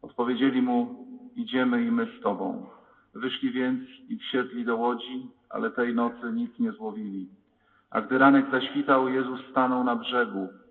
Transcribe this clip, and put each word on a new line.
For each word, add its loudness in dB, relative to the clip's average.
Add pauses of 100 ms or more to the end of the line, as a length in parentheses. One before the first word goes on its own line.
Odpowiedzieli 0
mu: 0 (300)
„Idziemy 2
i 0
my 2 (120)
z -20
tobą”. -2 (500)
Wyszli -2
więc 0 (280)
i -4
wsiedli -2
do 0
łodzi, -2 (220)
ale -4
tej 0
nocy -2
nic -4
nie 2
złowili. -8 (600)
A -2
gdy 0
ranek 8
zaświtał, 2
Jezus -2 (120)
stanął 2
na 2
brzegu. -2 (220)